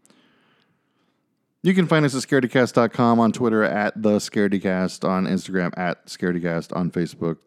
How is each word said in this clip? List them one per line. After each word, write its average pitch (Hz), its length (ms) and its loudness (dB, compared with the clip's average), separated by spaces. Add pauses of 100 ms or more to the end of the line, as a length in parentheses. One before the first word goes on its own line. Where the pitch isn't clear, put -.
(1600)
You 185 120 4
can 185 100 4
find 156 200 4
us 127 100 0
at 127 120 -4
scaredycast 127 460 2
dot 117 180 2
com, 117 280 4
on 113 120 4
Twitter 110 320 0
at 104 380 -2
the 104 160 2
Scaredycast, 95 880 -2
on 92 200 0
Instagram 92 500 -4
at 90 300 -6
Scaredycast, 85 680 -4
on 85 140 -2
Facebook 82 580 -4